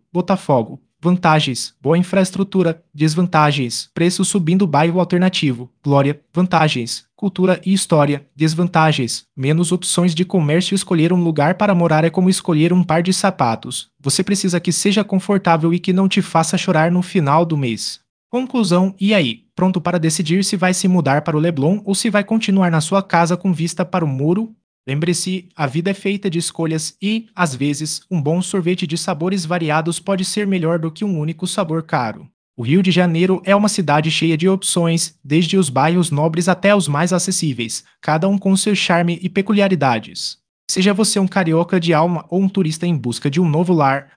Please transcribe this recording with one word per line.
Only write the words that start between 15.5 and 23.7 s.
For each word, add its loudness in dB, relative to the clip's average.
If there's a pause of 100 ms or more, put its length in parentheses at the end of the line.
e 2
que -2
não 2
te 0
faça 0
chorar 2
no 2
final 2
do -4
mês. -4 (300)
Conclusão. 0
E 0
aí, 0 (100)
pronto 0
para 0
decidir 0
se -2
vai 2
se 0
mudar 2
para -2
o 0
Leblon 0
ou -2
se -2
vai 0
continuar 0
na 2
sua 0
casa 0
com -2
vista -4